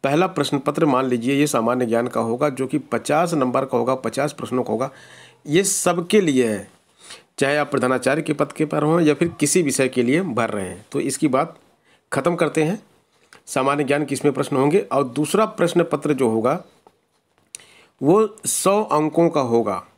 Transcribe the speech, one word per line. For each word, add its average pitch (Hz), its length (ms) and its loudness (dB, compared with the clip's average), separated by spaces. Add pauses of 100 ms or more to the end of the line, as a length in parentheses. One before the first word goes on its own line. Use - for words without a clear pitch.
पहला 151 220 2
प्रश्न 147 320 -2
पत्र 151 280 0
मान 131 200 2
लीजिए 123 280 0
ये 143 120 2
सामान्य 123 400 0
ज्ञान 117 200 0
का 117 140 -2
होगा, 123 280 0
जो 131 180 -4
कि 151 120 -2
पचास 156 560 0
नंबर 131 300 0
का 131 140 -2
होगा, 123 160 0
पचास 131 380 -4
प्रश्नों 127 300 -4
का 113 100 -4
होगा। 123 180 -4 (560)
ये 165 180 2
सबके 180 560 2
लिए 131 280 2
है, 98 220 -6 (680)
चाहे 139 180 2
आप 143 140 -2
प्रधानाचार्य 131 520 0
के 151 100 -4
पद 143 200 -2
के 156 120 -2
पर 147 180 -2
हों 160 180 2
या 151 140 4
फिर 170 140 0
किसी 160 340 0
विषय 135 260 0
के 127 140 0
लिए 135 200 2
भर 117 280 -2
रहे 98 180 -6
हैं। 87 240 -16
तो - 80 -4
इसकी 139 280 -2
बात 143 300 -2 (540)
ख़त्म 160 240 0
करते 160 260 0
हैं, 180 200 -2 (640)
सामान्य 143 380 0
ज्ञान 143 200 0
किस 139 200 -6
में 143 100 2
प्रश्न 139 220 -4
होंगे। 147 240 4
और 139 240 -2
दूसरा 143 400 0
प्रश्न 170 400 0
पत्र 151 280 -2
जो 127 160 0
होगा, 117 360 0 (1400)
वो 208 340 4 (100)
सौ 202 360 0
अंकों 156 480 2
का 147 100 0
होगा। 113 460 0 (120)